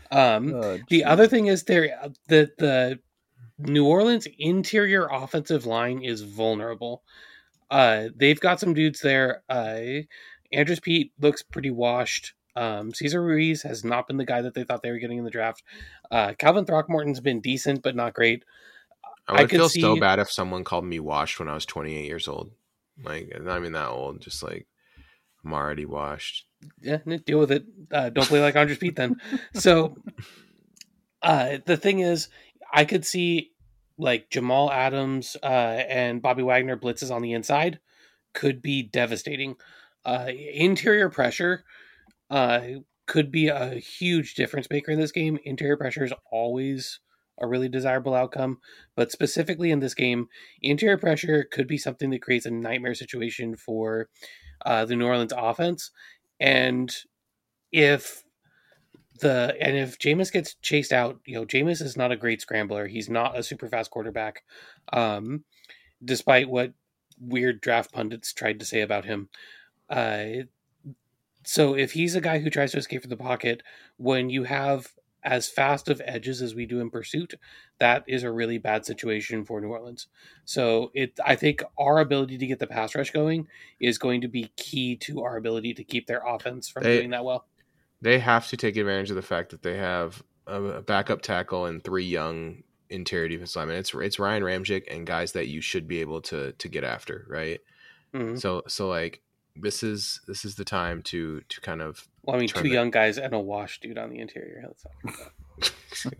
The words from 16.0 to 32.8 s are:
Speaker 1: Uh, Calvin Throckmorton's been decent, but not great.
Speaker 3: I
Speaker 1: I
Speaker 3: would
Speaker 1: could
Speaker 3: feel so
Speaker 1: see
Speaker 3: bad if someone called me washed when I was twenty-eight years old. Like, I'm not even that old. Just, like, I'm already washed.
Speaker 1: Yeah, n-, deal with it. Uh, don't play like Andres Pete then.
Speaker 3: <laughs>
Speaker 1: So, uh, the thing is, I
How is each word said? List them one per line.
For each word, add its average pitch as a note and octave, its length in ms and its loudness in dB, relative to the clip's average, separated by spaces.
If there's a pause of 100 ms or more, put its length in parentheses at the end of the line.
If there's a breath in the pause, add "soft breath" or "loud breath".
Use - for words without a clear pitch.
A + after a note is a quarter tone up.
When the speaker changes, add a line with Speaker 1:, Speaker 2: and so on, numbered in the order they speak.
Speaker 1:
Uh, G#2+ 260 2
Calvin F3 300 6
Throckmorton's D3+ 540 0
been B2 200 0
decent, C3 400 -2
but C3 140 -2
not A#2+ 180 -2
great. A#2 320 2 (840 soft breath)
Speaker 3:
I - 60 2
Speaker 1:
I D3 80 10
Speaker 3:
would C3+ 80 4
Speaker 1:
could F#3 100 6
Speaker 3:
feel E3 80 8
so E3 260 4
Speaker 1:
see - 60 2
Speaker 3:
bad G2 180 4
if G2+ 140 0
someone F#2 320 -4
called F2 200 -4
me F2 140 -4
washed D2+ 400 -2
when E2 100 -8
I D2+ 60 -4
was D#2 100 -6
twenty-eight D#2 420 -8
years E2 200 -8
old. - 240 -8 (500)
Like, E2 360 -10
I'm D2+ 80 -12
not F2+ 140 -4
even E2+ 160 -6
that D2+ 140 -4
old. C2 320 -8
Just, - 220 -12
like, - 240 -10 (800)
I'm D#2 80 -10
already D2 340 -4
washed. D2 580 -8 (380)
Speaker 1:
Yeah, D3+ 240 -2
n-, D#3+ 180 -4
deal D3 140 4
with C#3+ 140 6
it. C#3 120 0 (260)
Uh, C3+ 200 0
don't C3+ 160 4
play D3 160 6
like C#3+ 140 6
Andres D3 220 6
Pete F3 180 -2
then. A#3+ 240 0 (160)
Speaker 3:
<laughs> - 180 -10
Speaker 1:
So, E3 420 6 (1300 soft breath)
uh, C#3 440 4
the E3+ 100 6
thing F#3+ 240 4
is, F3 280 2 (440 soft breath)
I D3+ 120 8